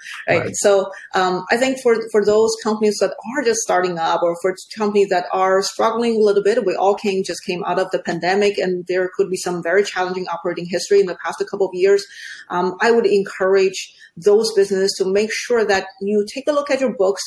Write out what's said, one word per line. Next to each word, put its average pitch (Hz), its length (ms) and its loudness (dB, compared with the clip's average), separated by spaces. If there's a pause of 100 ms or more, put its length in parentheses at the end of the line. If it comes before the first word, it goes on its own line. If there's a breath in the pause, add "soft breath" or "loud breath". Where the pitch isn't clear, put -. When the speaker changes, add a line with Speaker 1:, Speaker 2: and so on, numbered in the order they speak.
(280 loud breath)
Speaker 1:
right? - 140 2
Speaker 2:
Right. - 140 -6
Speaker 1:
So, 196 360 2 (240 loud breath)
um, 185 340 0
I 233 80 2
think 262 240 0
for, 233 140 2 (160)
for 208 140 2
those 220 360 4
companies 214 380 0
that 190 120 2
are 254 320 -6
just 226 180 0
starting 180 360 0
up 165 240 0
or 170 200 0
for 190 140 -2 (220)
companies 202 320 2
that 180 220 0
are 190 300 2
struggling 226 540 0
a 220 40 2
little 202 240 4
bit, 214 220 2
we 175 100 -2
all 202 200 2
came, 190 280 -2
just 175 220 -10
came 180 180 -6
out 180 160 -2
of 185 120 -2
the 175 80 -2
pandemic, 202 580 0
and 180 300 -2
there 180 280 -2
could 196 140 0
be 180 80 -4
some 175 260 -6
very 185 200 2
challenging 185 440 -4
operating 170 380 -6
history 175 340 2
in 196 60 4
the 175 180 -4
past 180 260 -6
couple 208 180 -2
of - 60 -14
years. 196 320 2 (440 loud breath)
Um, 180 320 -2
I 233 100 4
would 226 140 4
encourage 196 880 0 (220 loud breath)
those 208 360 4
businesses 196 440 2
to 196 80 -2
make 202 260 2
sure 233 320 0
that 190 220 0 (160)
you 208 320 0
take 269 140 -10
a 311 40 4
look 285 180 0
at 269 120 0
your 240 120 0
books, 196 340 0